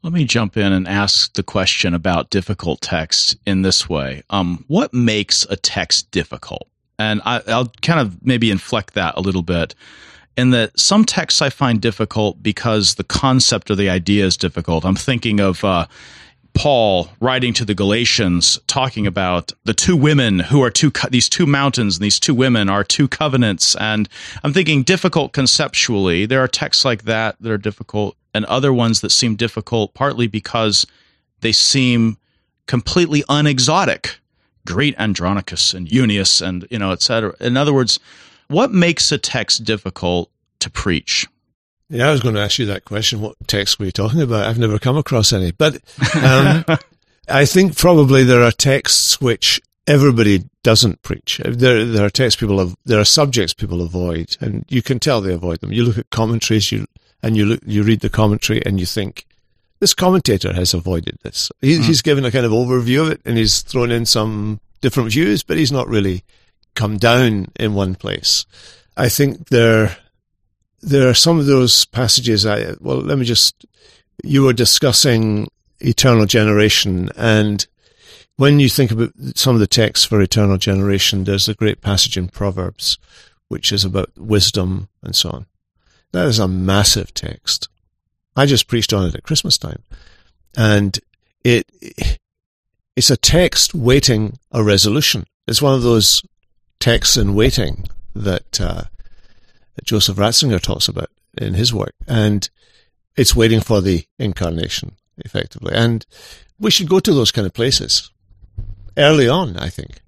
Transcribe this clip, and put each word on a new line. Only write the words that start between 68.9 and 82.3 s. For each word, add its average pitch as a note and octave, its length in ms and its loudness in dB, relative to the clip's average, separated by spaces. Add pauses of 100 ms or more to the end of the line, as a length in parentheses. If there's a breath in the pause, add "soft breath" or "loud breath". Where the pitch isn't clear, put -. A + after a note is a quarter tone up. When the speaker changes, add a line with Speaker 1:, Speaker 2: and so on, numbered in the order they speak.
Speaker 2:
I B2 140 0
think C#3 400 -2
there, A2+ 480 4 (840)
there C3+ 280 4
are A#2+ 40 4
some E3 240 4
of C#3+ 80 0
those C3 400 4
passages. A#2 600 0
I, G#2 340 -2
well, C3 220 -4
let C#3+ 160 -2
me B2+ 80 -2
just, - 400 -2 (580 soft breath)
you C#3 200 2
were C3 100 4
discussing A2+ 920 2 (340)
eternal A#2 440 4
generation, G#2 920 2
and G#2+ 480 0 (720 soft breath)
when C#3+ 220 4
you C3 100 4
think B2+ 200 2
about A2+ 220 -2 (240)
some C3 200 0
of A2+ 40 4
the G2+ 80 2
texts - 380 0
for G#2 160 2
eternal G2 360 2
generation, G2 680 0
there's G2 240 -2
a G#2+ 40 -4
great G#2 280 -2
passage - 360 0
in F#2 120 -6
Proverbs, F#2+ 680 -6 (520 soft breath)